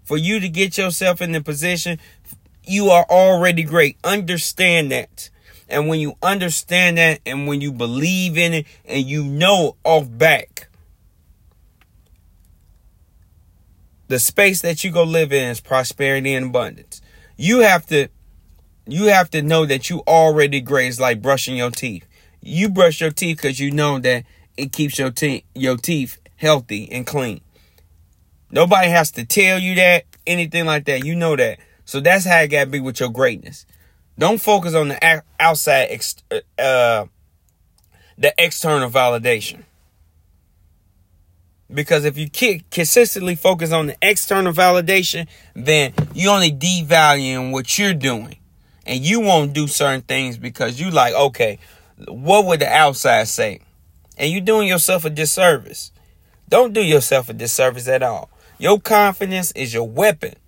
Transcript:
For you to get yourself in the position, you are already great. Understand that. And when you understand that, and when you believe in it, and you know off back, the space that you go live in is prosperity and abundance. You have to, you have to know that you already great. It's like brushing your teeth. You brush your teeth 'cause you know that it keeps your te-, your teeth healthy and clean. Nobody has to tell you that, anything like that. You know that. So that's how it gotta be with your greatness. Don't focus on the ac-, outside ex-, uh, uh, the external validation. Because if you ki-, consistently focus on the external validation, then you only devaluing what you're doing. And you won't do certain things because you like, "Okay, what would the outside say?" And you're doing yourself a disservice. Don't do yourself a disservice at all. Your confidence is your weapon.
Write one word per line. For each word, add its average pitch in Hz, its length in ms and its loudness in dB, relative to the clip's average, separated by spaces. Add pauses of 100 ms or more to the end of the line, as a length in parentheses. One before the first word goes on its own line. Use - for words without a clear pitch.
For 151 140 -6
you 190 220 -2
to 190 80 -8
get 180 300 -4
yourself 185 440 -2
in 175 120 -6
the 156 80 -4
position, 165 580 -6 (640)
you 196 280 0
are 175 180 6
already 180 540 4
great. 151 400 2
Understand 175 880 -2
that. - 380 -10 (380)
And 147 200 -2
when 160 120 -2
you 147 220 -6
understand 180 760 0
that, 160 260 2
and 139 220 -6
when 143 120 -2
you 143 120 -6
believe 151 640 -4
in 170 160 0
it, 156 140 -4 (180)
and 135 180 -4
you 147 200 -4
know 175 600 0
off 160 240 2
back, 127 600 -2 (3500)
the 127 120 -2
space 196 420 2
that 170 220 -4
you 190 80 -6
go 170 120 2
live 160 300 0
in 131 160 0
is 120 100 -8
prosperity 135 760 -2
and 131 120 -4
abundance. 123 540 -6 (340)
You 226 260 2
have 185 260 4
to, 143 220 0 (760)
you 170 200 -4
have 190 260 4
to 156 100 -4
know 160 240 2
that 135 240 -4
you 170 180 -8
already 151 540 4
great. 127 280 0
It's 123 100 -10
like 120 240 0
brushing 131 340 -2
your 123 140 -4
teeth. 113 340 -10 (340)
You 185 300 -2
brush 180 320 2
your 160 80 -2
teeth 160 320 -6
'cause 131 160 -4
you 139 140 -4
know 147 260 -2
that 123 260 -2 (320)
it 139 160 -10
keeps 147 280 -6
your 131 100 -2
te-, 131 360 -6 (100)
your 127 220 -2
teeth 139 420 -6 (160)
healthy 127 560 -2
and 123 160 -10
clean. 123 340 -8 (1080)
Nobody 180 380 4
has 170 220 2
to 120 140 -12
tell 185 320 2
you 185 180 -4
that, 180 300 4 (220)
anything 170 380 -4
like 151 200 -2
that. 131 180 -2
You 160 120 -4
know 165 200 0
that. 120 220 0 (280)
So - 140 -8
that's 175 260 4
how 175 160 4
it 151 80 0
gotta 139 200 -2
be 143 100 -6
with 131 200 -10
your 127 100 -4
greatness. 120 560 -4 (520)
Don't 190 220 0
focus 175 360 0
on 151 140 0
the - 140 -6
ac-, 165 200 2 (160)
outside 151 500 2
ex-, - 260 -10 (160)
uh, - 300 -8
uh, 120 440 2 (1120)
the - 200 2
external 151 520 0
validation. 120 760 0 (2000)
Because 147 320 2
if 143 120 -2
you 151 120 -8
ki-, 196 400 -2
consistently 180 680 2
focus 165 360 0
on 160 160 0
the - 140 -8
external 190 520 0
validation, 180 760 2 (260)
then 139 400 0 (200)
you 185 160 0
only 185 220 4
devaluing 143 1000 2
what 131 260 -4
you're 196 160 0
doing. 127 440 -6 (480)
And 127 180 -8
you 202 160 0
won't 165 340 2
do 147 140 -2
certain 139 340 -2
things 131 360 -6
because 120 420 -8
you 180 120 -6
like, 127 220 2
"Okay, 120 460 0 (480)
what 180 380 2
would 170 140 0
the 139 120 -2
outside 127 560 4
say?" 107 340 -4 (560)
And 147 140 -2
you're 190 100 -4
doing 214 260 2
yourself 180 380 0
a 160 40 -2
disservice. 156 840 0 (560)
Don't 233 240 4
do 214 100 0
yourself 143 460 2
a 117 60 -14
disservice 120 540 -2
at 127 160 0
all. 110 260 -6 (300)
Your 202 200 2
confidence 196 760 0
is 120 200 -8
your 117 160 -4
weapon. - 460 0 (120)